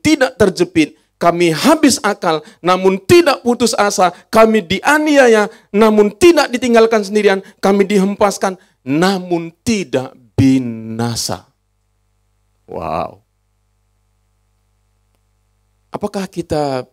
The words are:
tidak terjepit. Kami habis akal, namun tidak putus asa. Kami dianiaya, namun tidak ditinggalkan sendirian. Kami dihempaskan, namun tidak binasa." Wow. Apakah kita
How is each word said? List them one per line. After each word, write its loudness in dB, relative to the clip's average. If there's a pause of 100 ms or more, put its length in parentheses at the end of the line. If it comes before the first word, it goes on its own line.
tidak 0
terjepit. -2 (220)
Kami 0
habis 2
akal, -4 (220)
namun 0
tidak 2
putus -2
asa. 0 (160)
Kami 4
dianiaya, 2 (240)
namun 2
tidak 4
ditinggalkan 2
sendirian. 0 (160)
Kami 2
dihempaskan, -2 (300)
namun -2
tidak -6 (240)
binasa." -4 (1200)
Wow. -10 (2750)
Apakah -8
kita -6